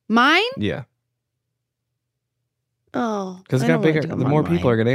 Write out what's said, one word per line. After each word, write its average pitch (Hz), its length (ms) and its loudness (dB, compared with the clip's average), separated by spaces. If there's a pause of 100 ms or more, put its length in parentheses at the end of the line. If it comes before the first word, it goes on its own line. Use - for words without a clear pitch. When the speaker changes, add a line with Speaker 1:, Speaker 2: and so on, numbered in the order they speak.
Speaker 1:
Mine? 277 340 2 (140)
Speaker 2:
Yeah. 196 260 -4 (2000)
Speaker 1:
Oh, 202 540 -6
Speaker 2:
'Cause 135 140 0
it's - 20 -2
Speaker 1:
I - 40 0
Speaker 2:
got 165 60 4
Speaker 1:
don't - 60 0
wanna 160 120 2
Speaker 2:
bigger, 156 100 -2
Speaker 1:
do 127 60 -6
them - 100 -6
Speaker 2:
the 127 100 0
more 151 120 2
Speaker 1:
on - 60 -2
Speaker 2:
people 170 240 0
Speaker 1:
mine. 117 40 4
Speaker 2:
are - 100 2
gonna 123 100 2